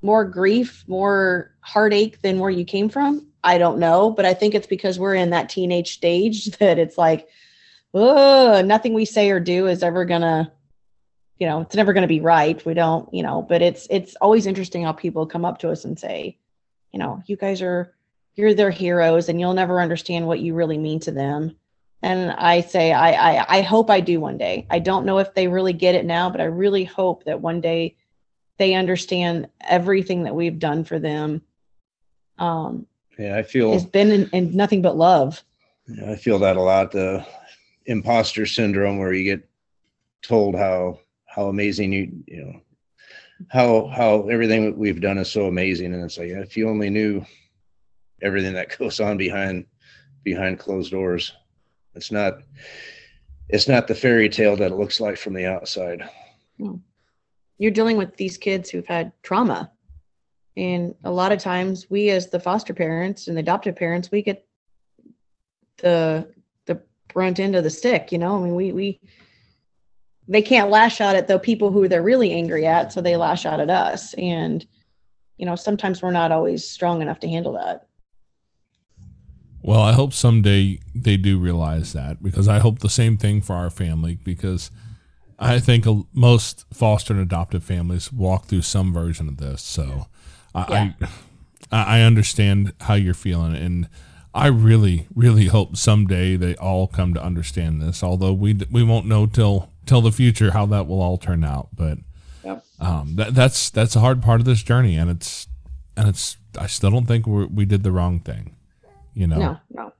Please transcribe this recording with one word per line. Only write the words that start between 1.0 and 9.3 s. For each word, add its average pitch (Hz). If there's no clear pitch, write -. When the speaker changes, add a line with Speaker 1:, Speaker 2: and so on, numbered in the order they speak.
Speaker 1:
heartache 214
than 190
where 190
you 180
came 196
from?" 285
I 175
don't 165
know, 175
but 202
I 185
think 208
it's 208
because 185
we're 196
in 180
that 170
teenage 175
stage 196
<laughs> 202
that 180
it's 160
like, 160
"Ugh, 262
nothing 220
we 220
say 208